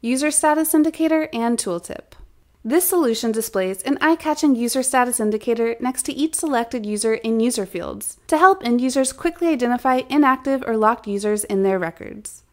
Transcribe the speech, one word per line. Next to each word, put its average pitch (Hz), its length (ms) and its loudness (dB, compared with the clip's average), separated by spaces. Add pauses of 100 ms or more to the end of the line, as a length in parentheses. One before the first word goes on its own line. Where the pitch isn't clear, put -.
User 262 240 0
status 311 460 2
indicator, 311 580 2
and 233 240 0
tooltip. - 560 -8 (500)
This 311 240 2
solution 240 440 0
displays 196 500 -2
an 277 200 -2
eye-catching 302 540 2
user 240 280 -2
status 247 360 0
indicator 226 600 0
next 254 240 -4
to - 100 -4
each 311 220 -2
selected 240 500 -2
user 208 300 0
in 226 240 0
user 233 260 0
fields - 640 -10
to 311 100 2
help 381 260 4
end 240 180 0
users 262 300 0
quickly 339 360 -4
identify 254 600 0
inactive 269 600 2
or 226 100 0
locked 220 300 2
users 208 360 -2
in 196 200 0
their 190 160 2
records. - 720 -10